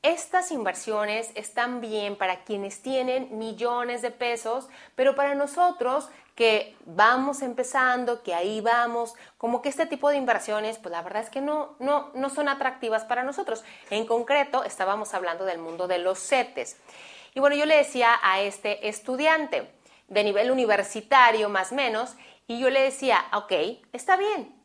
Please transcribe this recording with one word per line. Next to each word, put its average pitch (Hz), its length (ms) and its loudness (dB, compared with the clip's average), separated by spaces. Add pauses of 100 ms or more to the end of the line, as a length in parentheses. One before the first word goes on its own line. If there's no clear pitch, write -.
Estas 349 480 0
inversiones 214 840 -4
están 240 460 -4
bien 208 360 -4
para 185 280 -2
quienes 196 380 -8
tienen 254 560 -2
millones 240 640 -4
de 240 80 -2
pesos, 240 580 -4 (280)
pero 269 180 4
para 285 200 2
nosotros 285 760 0 (240)
que 220 500 2
vamos 254 560 4
empezando, 247 840 0
que 175 120 -4
ahí 202 260 -2
vamos, 233 540 0 (240)
como 240 240 -2
que 285 80 0
este 320 160 0
tipo 285 240 0
de 285 80 2
inversiones, 220 580 -2
pues 180 160 -12
la 170 80 -6
verdad 190 220 -6
es 226 80 -10
que 269 100 -6
no, 302 380 -4
no, 277 340 -2
no 269 160 -4
son 285 220 -2
atractivas 254 560 -4
para 240 160 -2
nosotros". 254 420 -6 (240)
En 214 160 -2
concreto, 262 600 0
estábamos 208 500 -4
hablando 180 320 -4
del 175 100 -2
mundo 165 320 -6
de 180 80 2
los 185 220 0
cetes. 240 580 -2 (560)
Y 269 80 -4
bueno, 285 160 6
yo 294 80 2
le 311 120 6
decía 247 460 4
a 190 200 2
este 208 440 -4
estudiante 262 840 -2 (360)
de 202 140 2
nivel 208 280 2
universitario, 220 1000 4
más 196 240 -2
o 254 40 -4
menos, 233 380 -2 (320)
y 233 120 -8
yo 254 100 2
le 269 140 4
decía, 262 500 2
"Ok, 196 200 -2 (420)
está 370 220 2
bien 392 380 -2 (100)